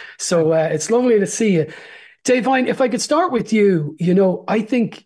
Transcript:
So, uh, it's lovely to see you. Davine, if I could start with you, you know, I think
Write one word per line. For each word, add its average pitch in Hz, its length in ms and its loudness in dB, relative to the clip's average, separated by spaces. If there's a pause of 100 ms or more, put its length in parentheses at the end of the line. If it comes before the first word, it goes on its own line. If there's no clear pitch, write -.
(180)
So, 165 340 0
uh, 160 200 2
it's 160 200 -4
lovely 240 260 4
to 196 100 0
see 208 280 0
you. 156 160 0 (540)
Davine, 254 420 0
if 233 140 -4
I 254 80 2
could 220 120 -4
start 339 300 -2
with 226 220 -2
you, 190 460 2
you 180 140 0
know, 185 360 2
I 208 120 -2
think 226 440 -4